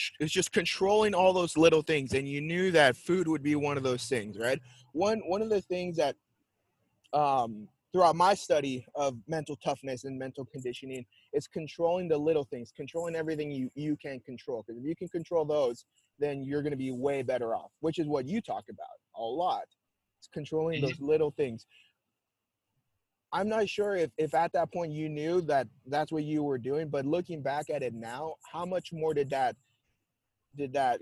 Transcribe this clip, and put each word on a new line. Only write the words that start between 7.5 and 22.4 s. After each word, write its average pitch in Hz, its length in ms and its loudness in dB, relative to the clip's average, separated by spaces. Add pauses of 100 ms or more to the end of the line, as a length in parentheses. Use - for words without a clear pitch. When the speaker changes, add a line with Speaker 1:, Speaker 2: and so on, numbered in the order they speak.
Speaker 1:
throughout 170 240 6
my 185 180 6
study 139 600 0
of 139 240 0 (100)
mental 151 280 -6
toughness 135 480 -6
and 135 140 -8
mental 131 280 -8
conditioning, 131 600 -10 (260)
it's 147 140 -2
controlling 170 640 -4
the 156 100 2
little 151 260 0
things, 120 300 -12
controlling 165 400 -8
everything 156 380 -4
you, 131 220 -4
you 147 220 -2
can 135 240 -10
control. 123 420 -10
'Cause 117 140 -14
if 120 80 -12
you 160 120 -4
can 180 120 -10
control 165 360 -2
those, 147 400 0 (340)
then 143 240 -2
you're 139 200 -4
gonna 147 140 -2
be 131 140 -4
way 135 320 -2
better 120 320 0
off, - 260 -8
which 156 180 -2
is 160 100 0
what 139 180 0
you 202 140 -4
talk 104 300 -8
about - 280 -14 (180)
a 113 60 -8
lot. 127 460 -2 (500)
It's - 100 -20
controlling 156 500 -4
Speaker 2:
Mm-hmm. 139 80 0
Speaker 1:
those 131 140 -4
little 151 300 2
things. 127 360 -4 (1700)